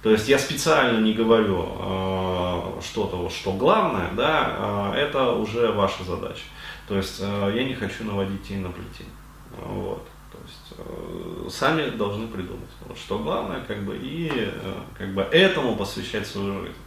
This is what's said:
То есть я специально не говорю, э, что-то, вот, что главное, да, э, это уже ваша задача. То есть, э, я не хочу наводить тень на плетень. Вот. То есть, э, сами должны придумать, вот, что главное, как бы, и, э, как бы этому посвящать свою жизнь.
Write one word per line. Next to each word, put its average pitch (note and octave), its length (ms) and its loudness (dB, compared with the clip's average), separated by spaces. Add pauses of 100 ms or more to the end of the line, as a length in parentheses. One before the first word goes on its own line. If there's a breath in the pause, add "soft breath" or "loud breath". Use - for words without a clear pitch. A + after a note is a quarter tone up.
То A2 80 6
есть G#2+ 180 6
я C3+ 100 8
специально C3+ 600 4
не A2 140 6
говорю, A2 520 6 (140)
э, F#2 1000 0
что-то, F#2 360 -2
вот, F2+ 160 -2
что - 200 -2
главное, A2 600 4
да, G#2 840 0
э, - 40 2
это C#3 340 2
уже A2 380 2
ваша G2 320 2
задача. E2+ 400 -6 (440 loud breath)
То G2+ 80 -2
есть, F#2+ 260 -2
э, G2+ 340 0
я B2 100 2
не C3+ 80 -2
хочу A2 320 -4
наводить G2 420 -2
тень G2 140 -4
на F2+ 80 -4
плетень. - 400 -12 (560)
Вот. - 420 -6 (240)
То G1+ 140 -18
есть, - 320 -18
э, G1+ 720 -10
сами D3 400 2
должны G#2+ 380 -2
придумать, F#2+ 420 -8 (180)
вот, - 100 -12
что - 220 -4
главное, D#3 480 -2
как G#2 160 -4
бы, G2+ 140 -4
и, D#3+ 340 -4
э, G2+ 420 -2 (240)
как G2 160 -6
бы G2 100 2
этому D#3 520 6
посвящать G2+ 520 -4
свою G2 340 -4
жизнь. E2+ 140 -10 (120)